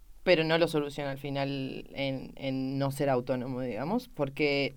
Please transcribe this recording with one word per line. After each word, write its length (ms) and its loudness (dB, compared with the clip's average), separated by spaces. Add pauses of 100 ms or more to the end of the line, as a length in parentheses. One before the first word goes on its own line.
(220)
pero 200 6
no 160 4
lo 100 6
soluciona 420 -2
al 80 -6
final 680 -4 (100)
en, 420 -4
en 420 -2
no 120 2
ser 200 0
autónomo, 500 0
digamos, 480 -2
porque 680 0